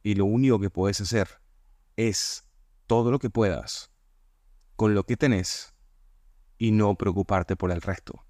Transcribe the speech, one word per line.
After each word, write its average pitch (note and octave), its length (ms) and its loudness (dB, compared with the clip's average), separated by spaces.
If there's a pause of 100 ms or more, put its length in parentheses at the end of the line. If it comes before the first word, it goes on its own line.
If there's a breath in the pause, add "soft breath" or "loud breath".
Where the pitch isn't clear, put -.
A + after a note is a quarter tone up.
Y G#2 140 0
lo G2 100 2
único A#2 340 4
que F#2+ 100 -2
puedes F#2+ 320 -2
hacer G2+ 400 -2 (560)
es - 480 -2 (420)
todo A#2 240 2
lo C3+ 80 0
que B2+ 100 -4
puedas F#2+ 640 -4 (880)
con G#2+ 160 4
lo G2 100 0
que B2 120 -4
tenés - 560 -2 (840)
y A2+ 140 0
no G#2 240 4
preocuparte F#2+ 640 -2
por F#2 120 -2
el F2 120 -2
resto. - 480 -10